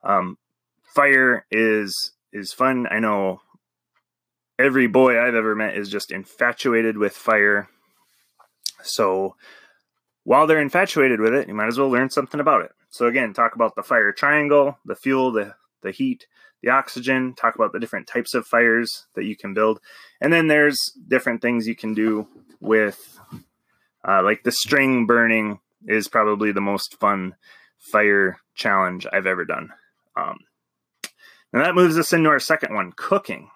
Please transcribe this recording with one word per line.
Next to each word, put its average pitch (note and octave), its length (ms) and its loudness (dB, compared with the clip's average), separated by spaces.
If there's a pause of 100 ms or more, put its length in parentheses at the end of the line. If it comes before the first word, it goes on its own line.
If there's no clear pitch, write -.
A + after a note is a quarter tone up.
Um, F#2 340 -2 (460)
fire C3 640 2
is, G#2+ 640 0 (180)
is G2+ 220 -12
fun. B2+ 360 0
I G#2+ 100 -2
know G2 420 -2 (1160)
every C3 280 4
boy A#2+ 320 4
I've A#2+ 160 0
ever A2 200 0
met G#2+ 220 -6
is G2+ 120 -8
just G2+ 220 -10
infatuated A2+ 880 -2
with G#2 160 -2
fire. G#2 560 0 (1120)
So F#2+ 520 -2 (880)
while D3 220 4
they're D#3 160 4
infatuated C#3+ 580 0
with A2 140 2
it, C3+ 140 -2
you G2 60 -12
might G#2+ 140 -2
as A#2 120 -4
well C3+ 100 2
learn B2+ 200 0
something C#3+ 300 -4
about C#3+ 220 2
it. E2 100 -10 (180)
So - 180 -2
again, A#2+ 260 -2
talk A#2 220 0
about A2+ 200 -2
the G#2 80 -8
fire G#2+ 280 2
triangle, D3 760 2
the - 100 -8
fuel, C3 360 0
the, G#2 240 -4 (260)
the F#2+ 100 -8
heat, B2+ 360 -6 (340)
the A#2 80 -2
oxygen, B2+ 640 -2
talk A2+ 220 -2
about G#2+ 160 0
the - 80 -8
different A2 280 -10
types - 280 -6
of A#2 100 -2
fires A#2 680 0
that G2 100 -6
you G#2 100 -8
can G2 180 -12
build. G#2+ 260 0 (420)
And D3 100 0
then E3 160 2
there's D3 320 2 (280)
different B2 340 -2
things A#2+ 260 -2
you A2+ 80 -6
can A2 200 -8
do G#2+ 320 -2 (320)
with, G#2+ 600 -2 (880)
uh, F#2+ 160 4
like, G#2+ 200 0
the A#2+ 80 0
string C3 540 0
burning A2+ 540 0 (280)
is G#2+ 200 -2
probably G#2+ 440 0
the G2 80 -2
most G2+ 400 -4
fun F#2+ 360 -2 (420)
fire G2+ 640 0 (160)
challenge F#2 580 -2
I've F#2+ 140 -2
ever F2+ 180 -4
done. D#2+ 260 -10 (440)
Um, - 240 -8 (1120)
now B2 100 2
that F3 120 0
moves E3+ 240 6
us - 120 -2
into D#3+ 180 4
our C#3 100 4
second - 340 -2
one, F#2 220 -4
cooking. - 600 -4